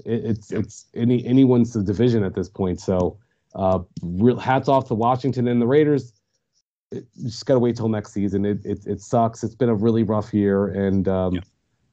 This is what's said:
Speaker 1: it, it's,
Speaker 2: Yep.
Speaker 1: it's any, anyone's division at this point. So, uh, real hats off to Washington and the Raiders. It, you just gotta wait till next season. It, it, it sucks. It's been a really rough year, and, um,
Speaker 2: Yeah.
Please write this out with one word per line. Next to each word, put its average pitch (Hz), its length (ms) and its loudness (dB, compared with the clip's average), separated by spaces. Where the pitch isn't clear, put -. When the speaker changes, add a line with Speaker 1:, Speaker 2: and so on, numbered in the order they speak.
Speaker 1:
it, 113 200 -4
it's, 113 260 -6
Speaker 2:
Yep. 110 140 -4
Speaker 1:
it's - 300 -20
any, 117 300 0
anyone's 123 480 4
division 107 520 2
at 92 100 -4
this 92 140 -4
point. 92 320 -4
So, 90 360 0
uh, 92 260 0
real 101 360 2
hats 131 300 -2
off 135 200 2
to 120 60 -2
Washington 123 540 0
and 120 120 2
the 117 60 2
Raiders. 147 460 2
It, - 240 -12
you - 140 -8
just - 180 -12
gotta 131 140 4
wait 117 160 0
till 113 120 -4
next 107 240 -4
season. 98 320 -2
It, 101 220 -2
it, 104 200 -8
it 101 140 -6
sucks. 113 440 -2
It's 110 100 -6
been 123 160 0
a 113 40 2
really 110 280 2
rough 107 320 -2
year, 101 340 2
and, 98 400 0
um, 92 280 0
Speaker 2:
Yeah. 85 40 -4